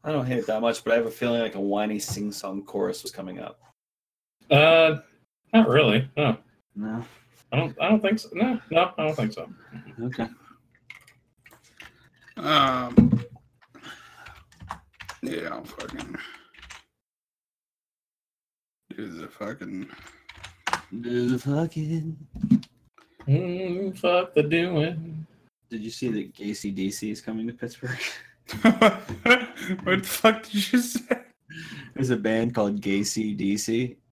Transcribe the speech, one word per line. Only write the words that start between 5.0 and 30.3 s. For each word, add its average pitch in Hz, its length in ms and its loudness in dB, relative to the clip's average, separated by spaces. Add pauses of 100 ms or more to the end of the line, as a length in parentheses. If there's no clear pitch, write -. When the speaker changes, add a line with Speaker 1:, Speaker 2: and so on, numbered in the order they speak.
Speaker 2:
not 220 140 8
really. 127 480 4
No. 139 220 2 (380)
Speaker 1:
No? 110 280 -6 (480)
Speaker 2:
I - 60 -4
don't, 160 240 -2
I 170 80 0
don't 214 120 6
think 208 180 2
so. - 140 -14
No, 226 260 0 (120)
no, 170 260 4
I 160 80 -2
don't 156 100 0
think 110 180 -2
so. - 160 -10 (540)
Speaker 1:
Okay. 120 240 -4 (2000)
Speaker 3:
Um, 135 840 4 (2000)
yeah, - 280 -6
I'll - 120 -10
fucking - 520 -12 (2750)
do 104 140 -10
the 82 180 -14
fucking 104 600 -12 (1120)
Speaker 1:
Do 123 280 0
the 127 100 0
fucking 160 800 -2 (1120)
Speaker 2:
Mm, 180 680 0
fuck 180 360 2
the 151 100 6
doing. 160 840 0 (440)
Speaker 1:
Did 113 120 -8
you 110 80 -8
see 123 200 -6
that 104 240 -6
Gacy 104 400 -8
D 95 180 -4
C 107 200 -6
is 107 100 -10
coming 110 260 -6
to 117 60 -8
Pittsburgh? 123 500 -10
<laughs> - 60 -6 (540)
Speaker 3:
<laughs> - 0 -
What 208 1400 2
the - 40 -10
fuck 220 360 2